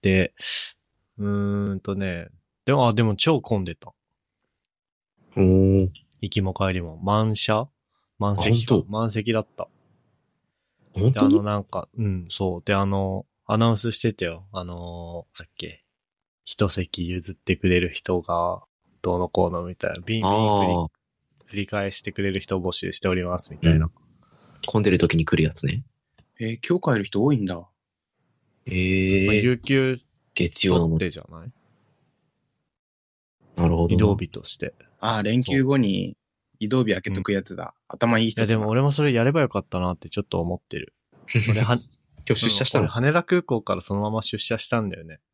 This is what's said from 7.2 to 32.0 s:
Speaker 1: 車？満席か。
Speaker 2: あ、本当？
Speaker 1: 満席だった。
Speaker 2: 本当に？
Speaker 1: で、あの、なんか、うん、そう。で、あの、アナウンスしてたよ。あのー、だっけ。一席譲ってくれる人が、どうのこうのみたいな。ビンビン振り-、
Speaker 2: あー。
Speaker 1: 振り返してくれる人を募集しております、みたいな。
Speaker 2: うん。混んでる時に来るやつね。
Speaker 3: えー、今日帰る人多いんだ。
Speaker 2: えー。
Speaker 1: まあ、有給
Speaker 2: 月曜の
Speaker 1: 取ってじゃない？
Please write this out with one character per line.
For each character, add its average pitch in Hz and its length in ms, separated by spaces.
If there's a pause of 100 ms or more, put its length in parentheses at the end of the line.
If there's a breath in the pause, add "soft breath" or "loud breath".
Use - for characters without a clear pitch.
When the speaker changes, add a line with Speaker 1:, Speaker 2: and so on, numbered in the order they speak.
Speaker 1:
車？ 110 320 (520)
満 101 180
席 113 280
か。 120 100
Speaker 2:
あ、 - 20
本 - 80
当？ 95 60
Speaker 1:
満 110 200
席 110 220
だ 110 60
っ 104 80 (100)
た。 - 100 (1300)
Speaker 2:
本 107 200
当 110 140
に？ 95 60
Speaker 1:
で、 107 60
あ - 20
の、 - 20
な 104 140
ん 98 60
か、 - 340
う 113 60
ん、 92 260
そ 90 300
う。 - 40
で、 101 120
あ 98 100
の、 98 400 (220)
ア 107 100
ナ 117 120
ウ 113 40
ン 107 40
ス 113 140
し - 80
て 113 140
た 95 120
よ。 85 280
あ 92 100
の 87 600 (100)
ー、 - 40
だ 82 60
っ - 120
け。 - 260 (640)
一 - 240
席 87 380
譲 90 240
っ - 40
て - 200
く 95 140
れ 90 100
る 87 120
人 - 300
が、 87 420 (380)
ど 90 140
う 90 40
の 87 100
こ 90 180
う 85 40
の 87 120
み 90 120
た - 120
い - 60
な。 87 120
ビ 110 140
ン - 20
ビ 98 60
ン 98 40
振 104 40
り-、 - 20
Speaker 2:
あ 98 480
ー。 80 40 (560)
Speaker 1:
振 - 100
り 101 120
返 98 240
し - 120
て 101 80
く 101 100
れ 98 100
る 95 80
人 - 160
を 92 60
募 90 100
集 92 200
し - 80
て - 80
お 92 80
り 92 80
ま 87 160
す、 - 120
み 78 60
た 82 140
い 80 80
な。 80 60
Speaker 2:
う 80 40
ん。 - 20 (760 soft breath)
混 110 140
ん - 20
で 101 80
る 82 80
時 82 180
に 80 80
来 - 100
る 80 80
や 78 100
つ - 120
ね。 - 180 (560)
Speaker 3:
え 113 220
ー、 - 60
今 175 120
日 175 140
帰 110 60
る 95 60
人 101 180
多 143 100
い 131 40
ん 104 80
だ。 90 220 (1000)
Speaker 2:
え - 60
ー。 95 540
Speaker 1:
ま 104 60
あ、 107 40
有 120 220
給 131 420 (340)
Speaker 2:
月 - 340
曜 87 120
の 82 80
Speaker 1:
取 82 80
っ - 40
て 87 120
じ - 80
ゃ - 100
な 82 160
い？ 123 60 (2000)